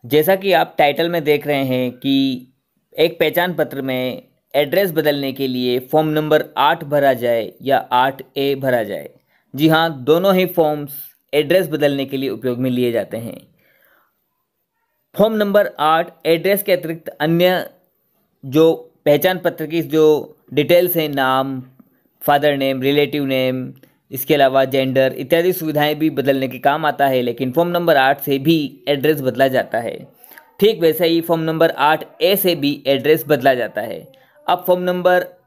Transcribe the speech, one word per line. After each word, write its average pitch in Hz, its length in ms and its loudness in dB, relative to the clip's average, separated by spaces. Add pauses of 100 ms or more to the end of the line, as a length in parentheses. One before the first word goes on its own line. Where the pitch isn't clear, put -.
जैसा 151 320 2
कि 190 160 0
आप 165 260 0
टाइटल 156 300 2
में 170 160 -2
देख 143 220 0
रहे 139 180 0
हैं 127 280 -2
कि 135 220 -4 (840)
एक 165 220 0
पहचान 175 340 0
पत्र 139 280 -4
में 127 400 -6 (320)
एड्रेस 165 380 0
बदलने 143 400 -2
के 139 140 -4
लिए 123 320 -2
फॉर्म 156 300 0
नंबर 151 360 0 (120)
आठ 156 280 0
भरा 143 280 2
जाए 117 400 -2 (100)
या 131 160 0
आठ 131 440 0 (140)
ए 139 180 -2
भरा 131 280 -2
जाए, 90 280 -8 (440)
जी 151 140 2
हाँ, 160 360 0
दोनों 180 300 2
ही 185 120 2
फॉर्म्स 151 460 -2 (400)
एड्रेस 151 360 2
बदलने 143 360 0
के 135 120 -8
लिए 131 140 -4
उपयोग 120 280 -4
में 127 120 -2
लिए 123 220 0
जाते 104 240 -4
हैं। 117 240 -12 (1700)
फॉर्म 208 200 2
नंबर 208 360 2 (100)
आठ 160 320 2 (140)
एड्रेस 180 360 2
के 196 100 0
अतिरिक्त 160 360 -4
अन्य 170 580 0 (760)
जो 156 280 4 (320)
पहचान 165 340 2
पत्र 160 280 -4
की 160 160 -4
जो 151 540 2 (180)
डिटेल्स 175 420 2
हैं, 156 120 -2
नाम, 135 540 -2 (640)
फादर 143 320 2
नेम, 135 260 -2
रिलेटिव 143 420 0
नेम, 131 480 -2 (380)
इसके 131 240 -2
अलावा 135 300 4
जेंडर 131 540 0
इत्यादि 170 340 0
सुविधाएं 151 460 -2
भी 156 120 0
बदलने 135 380 -2
के 123 100 -10
काम 147 280 0
आता 143 200 0
है, 131 160 0
लेकिन 127 300 -4
फॉर्म 170 160 0
नंबर 170 280 0
आठ 139 240 2
से 139 180 -2
भी 147 500 0
एड्रेस 143 320 0
बदला 127 280 0
जाता 117 300 -2
है। 117 180 -8 (640)
ठीक 196 200 2
वैसे 165 260 2
ही 165 140 2
फॉर्म 165 200 -2
नंबर 160 300 0
आठ 151 340 0 (180)
ए 196 140 2
से 180 180 0
भी 143 320 -4
एड्रेस 139 420 2
बदला 135 260 2
जाता 110 260 -4
है। 110 260 -10 (400)
अब 180 200 -2
फॉर्म 180 160 2
नंबर 180 440 0 (200)